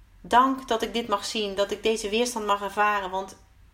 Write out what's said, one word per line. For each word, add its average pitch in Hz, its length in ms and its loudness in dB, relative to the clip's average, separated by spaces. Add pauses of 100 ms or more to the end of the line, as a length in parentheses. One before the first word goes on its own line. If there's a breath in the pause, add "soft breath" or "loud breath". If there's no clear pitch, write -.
(200)
dank 262 480 4
dat 226 140 0
ik 214 100 -4
dit 233 160 -4
mag 202 160 0
zien, 208 300 -4
dat 196 160 0
ik 202 120 -6
deze 220 260 0
weerstand 226 380 -2
mag 202 160 0
ervaren, 202 480 0
want 190 260 -6 (380)